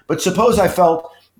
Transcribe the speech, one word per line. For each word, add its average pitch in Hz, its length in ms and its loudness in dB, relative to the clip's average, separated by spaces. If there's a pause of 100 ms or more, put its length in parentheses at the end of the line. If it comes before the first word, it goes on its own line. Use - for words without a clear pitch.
But 160 140 -4
suppose 208 380 0
I 185 80 2
felt 170 420 0 (300)